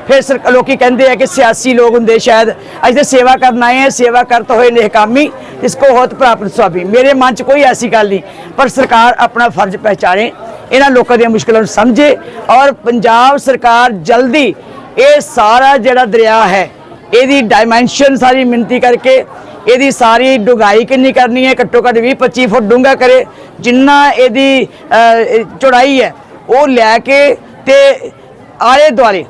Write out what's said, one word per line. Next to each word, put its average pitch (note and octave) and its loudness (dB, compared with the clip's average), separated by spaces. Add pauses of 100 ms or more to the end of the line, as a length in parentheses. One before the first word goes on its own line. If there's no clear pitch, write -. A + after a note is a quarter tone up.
ਫਿਰ C4+ 2
ਸਰ-, - -4
ਲੋਕੀ B3+ 0
ਕਹਿੰਦੇ B3+ 0
ਆ B3 0
ਕਿ B3 -2
ਸਿਆਸੀ B3 -2
ਲੋਕ A#3 2
ਹੁੰਦੇ A3+ 0
ਸ਼ਾਇਦ, A3 0
"ਅਸੀਂ - -4
ਤਾਂ C#4 0
ਸੇਵਾ B3+ 2
ਕਰਨ B3 0
ਆਏ B3 0
ਹਾਂ, C4+ 0
ਸੇਵਾ B3 0
ਕਰਤ A#3 -2
ਹੋਏ A#3+ 2
ਨਿਹਕਾਮੀ, A3+ 0 (320)
ਇਸ - -4
ਕੋ B3 2
ਹੋਤ B3+ 0
ਪ੍ਰਾਪਤ G#3+ -2
ਸੁਆਮੀ।" F#3 -2
ਮੇਰੇ B3+ 0
ਮਨ C4 0
'ਚ A#3+ -8
ਕੋਈ C#4 0
ਐਸੀ A#3+ 0
ਗੱਲ G#3+ 0
ਨਹੀਂ, G3 -4 (360)
ਪਰ B3+ 0
ਸਰਕਾਰ A#3+ 0
ਆਪਣਾ A#3 -2
ਫਰਜ਼ G3 -4
ਪਹਿਚਾਣੇ, G3+ -2 (400)
ਇਹਨਾਂ C4+ 2
ਲੋਕਾਂ A#3+ 2
ਦੀਆਂ A#3 0
ਮੁਸ਼ਕਿਲਾਂ A3 0
ਨੂੰ G#3 -2
ਸਮਝੇ, B3 2 (340)
ਔਰ C4 2
ਪੰਜਾਬ A#3+ 0
ਸਰਕਾਰ A#3+ 0
ਜਲਦੀ A#3 -2 (440)
ਇਹ D4 4
ਸਾਰਾ B3 2
ਜਿਹੜਾ B3+ 0
ਦਰਿਆ A3 0
ਹੈ, F3+ -2 (440)
ਇਹਦੀ C4 2
ਡਾਈਮੈਂਸ਼ਨ A#3 0
ਸਾਰੀ B3+ 0
ਮਿਣਤੀ A#3+ -2
ਕਰਕੇ, B3 0 (440)
ਇਹਦੀ C4 2
ਸਾਰੀ B3 0
ਡੂੰਘਾਈ A3 0
ਕਿੰਨੀ C4 0
ਕਰਨੀ B3+ 0
ਹੈ, C4 0
ਘੱਟੋ A#3+ -2
ਘੱਟ A#3 0
ਵੀਹ B3 0
ਪੱਚੀ B3+ -2
ਫੁੱਟ A3 0
ਡੂੰਘਾ B3+ 2
ਕਰੇ, B3+ 2 (360)
ਜਿੰਨਾ C#4 2
ਇਹਦੀ, B3+ 0
ਅਹ, A3+ 0
ਇਹ A3 -2 (160)
ਚੌੜਾਈ C4 2
ਹੈ, E3 -4 (340)
ਉਹ C#4 2
ਲੈ A#3 0
ਕੇ C#4 0 (300)
ਤੇ C#4 2 (520)
ਆਲੇ C#4 2
ਦੁਆਲੇ G#3 -2